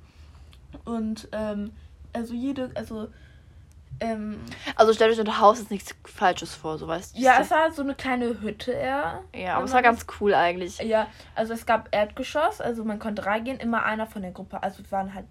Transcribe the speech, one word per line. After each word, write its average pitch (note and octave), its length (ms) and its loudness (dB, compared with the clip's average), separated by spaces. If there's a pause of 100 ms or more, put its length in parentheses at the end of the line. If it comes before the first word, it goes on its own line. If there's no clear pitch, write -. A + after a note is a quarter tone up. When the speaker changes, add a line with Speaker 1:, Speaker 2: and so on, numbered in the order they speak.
(840)
Speaker 1:
Und, A3 480 -6
ähm, G#3+ 400 -6 (400)
also A#3 220 -6
jede, B3+ 400 -4
also, A3 340 -8 (920)
ähm, G#3+ 420 -4 (360)
Speaker 2:
Also A3 160 10
stellt A3 200 6
euch A3+ 80 0
unter G#3+ 200 -2
Haus A3 180 8
jetzt G#3 120 -12
nichts - 240 -8 (100)
Falsches F3+ 500 -2
vor, D#3 240 -6
so D#3+ 80 -10
weißt E3 300 -6
du. A#3 40 -6
Speaker 1:
Ja, B3+ 180 8
Speaker 2:
Das D4+ 80 4
Speaker 1:
es - 40 -10
war D#4+ 220 4
so D4 100 -6
eine C#4 120 -2
kleine B3 460 -2
Hütte G#3+ 320 -6
eher. C#4+ 500 -4 (120)
Speaker 2:
Ja, D#4+ 220 -4
aber - 80 0
es C4 60 -4
Speaker 1:
Wenn C4 60 2
Speaker 2:
war B3+ 60 8
Speaker 1:
man - 0 -
Speaker 2:
ganz A#3 240 4 (140)
cool G3+ 140 4
eigentlich. F3 440 2
Speaker 1:
Ja, A3 280 0 (280)
also A3+ 200 -2
es A3+ 120 -8
gab A3+ 260 2
Erdgeschoss, C4 680 0
also A3+ 240 -4
man G#3+ 140 -4
konnte G#3+ 280 -6
reingehen, A3+ 320 -2
immer A#3 260 0
einer G#3+ 220 -2
von A3 160 -10
der F3+ 100 -8
Gruppe, F#3+ 300 -10
also G3 200 -6
es - 100 -12
waren G3 220 -2
halt, F#3+ 160 -14